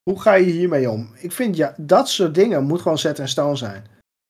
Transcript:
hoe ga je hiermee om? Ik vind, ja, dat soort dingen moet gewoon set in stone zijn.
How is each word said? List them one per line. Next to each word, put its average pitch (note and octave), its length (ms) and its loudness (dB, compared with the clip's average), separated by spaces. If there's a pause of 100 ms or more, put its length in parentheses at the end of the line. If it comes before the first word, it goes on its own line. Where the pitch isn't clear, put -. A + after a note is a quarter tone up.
hoe F#3+ 180 -4
ga G#3+ 120 4
je F#3+ 180 6
hiermee E3 380 0
om? A2+ 260 -6
Ik F3+ 160 -12
vind, A3+ 240 -4
ja, D3+ 220 -2
dat F#3 320 2
soort E3 260 -2
dingen F#3 280 2
moet D#3+ 180 -2
gewoon D#3+ 160 0
set D3+ 220 -4
in C#3 80 -8
stone C#3+ 280 -2
zijn. G#2 280 -10 (460)